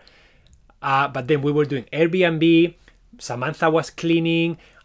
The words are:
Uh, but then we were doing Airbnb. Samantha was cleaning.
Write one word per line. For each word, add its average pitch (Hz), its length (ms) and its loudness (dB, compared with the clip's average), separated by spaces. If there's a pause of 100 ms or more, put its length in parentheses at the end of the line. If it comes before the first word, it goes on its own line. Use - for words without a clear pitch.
(840)
Uh, 139 260 0
but 131 180 -8
then 143 160 0
we 147 80 0
were 147 140 2
doing 131 280 -6
Airbnb. 165 800 2 (440)
Samantha 143 520 -4
was 156 200 0
cleaning. 165 680 -2 (260)